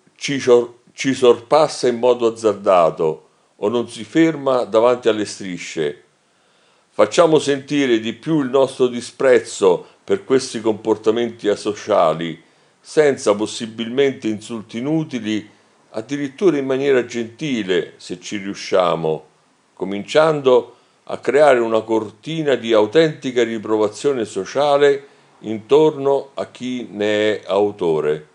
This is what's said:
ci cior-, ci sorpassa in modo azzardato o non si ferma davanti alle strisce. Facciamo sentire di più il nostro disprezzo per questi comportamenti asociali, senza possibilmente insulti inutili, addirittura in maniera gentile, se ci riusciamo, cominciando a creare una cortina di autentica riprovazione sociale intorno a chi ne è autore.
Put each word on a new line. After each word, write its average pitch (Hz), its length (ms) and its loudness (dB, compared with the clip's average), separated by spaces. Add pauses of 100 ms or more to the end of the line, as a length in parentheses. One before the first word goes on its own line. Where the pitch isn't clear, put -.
(160)
ci 139 240 -6
cior-, 120 360 4 (180)
ci 135 180 -2
sorpassa 127 760 2
in 117 100 0
modo 120 280 2
azzardato 98 1000 0 (280)
o 104 120 -4
non 117 180 -2
si 110 160 -16
ferma 139 600 0
davanti 113 460 2
alle 107 160 -2
strisce. 82 800 -8 (840)
Facciamo 156 500 4
sentire 135 600 0
di 110 160 -6
più 156 260 -2
il 131 80 -2
nostro 131 380 2
disprezzo 117 1000 0 (160)
per 98 180 -2
questi 127 380 -2
comportamenti 110 880 -2
asociali, 85 920 -2 (380)
senza 131 560 0
possibilmente 113 960 -4
insulti 107 500 -10
inutili, 127 720 -4 (400)
addirittura 143 680 -2
in 135 80 -4
maniera 131 400 0
gentile, 110 920 -4
se - 240 -14
ci - 160 -10
riusciamo, 87 880 -2 (480)
cominciando 127 1040 0 (280)
a 123 140 -10
creare 135 400 4
una 113 220 0
cortina 113 760 -4
di 113 200 0
autentica 127 680 2
riprovazione 110 840 -2
sociale 139 800 0 (340)
intorno 139 920 0
a - 120 -8
chi 123 440 -10
ne 104 500 0
è - 60 -18
autore. 85 880 -2